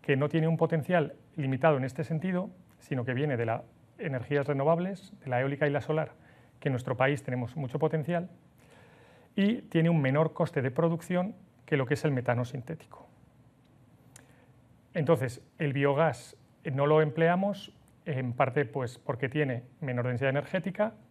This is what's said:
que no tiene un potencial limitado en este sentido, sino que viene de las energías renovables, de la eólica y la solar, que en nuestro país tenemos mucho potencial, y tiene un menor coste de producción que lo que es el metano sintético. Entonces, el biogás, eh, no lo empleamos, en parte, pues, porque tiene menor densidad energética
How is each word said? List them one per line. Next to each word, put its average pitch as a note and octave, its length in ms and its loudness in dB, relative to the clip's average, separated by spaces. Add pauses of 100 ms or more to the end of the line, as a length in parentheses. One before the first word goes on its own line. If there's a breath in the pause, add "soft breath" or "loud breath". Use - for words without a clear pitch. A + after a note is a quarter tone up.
que C#3+ 160 0
no C#3+ 120 0
tiene D#3+ 200 2
un E3 80 2
potencial E3 600 0 (200)
limitado C3+ 400 2
en C3 80 -2
este C3+ 200 -6
sentido, F3+ 460 -2 (280)
sino B2+ 260 -4
que B2+ 100 -2
viene C#3 220 0
de A#2 100 0
las A2+ 160 -2 (360)
energías C#3 480 -2
renovables, E3 760 0
de C3+ 100 -10
la B2 100 2
eólica C#3 260 0
y D3 40 2
la C#3+ 100 0
solar, D#3 320 -2 (480 soft breath)
que - 80 -4
en C3+ 40 0
nuestro B2+ 240 -2
país C3+ 280 0
tenemos B2 320 -4
mucho C#3+ 240 -4
potencial, E3 500 -2 (1040 loud breath)
y G3+ 280 2
tiene E3 280 2
un E3 100 4
menor C#3+ 320 2
coste D3+ 300 0
de C3 80 0
producción E3+ 640 0 (320)
que D3+ 100 0
lo C3+ 100 2
que C#3 80 2
es - 100 -6
el D3+ 80 2
metano B2 320 0
sintético. - 640 -12 (1900 loud breath)
Entonces, C3 480 0 (160)
el D3 140 -2
biogás, C#3+ 640 0 (260)
eh, - 80 -6
no C#3 160 0
lo D#3 160 6
empleamos, F3 720 0 (320)
en B2+ 260 -4
parte, C3 320 2
pues, B2 340 -6
porque C3 300 -4
tiene C3 360 -2 (160)
menor B2 260 -2
densidad B2+ 240 0
energética F#3 640 -2 (160)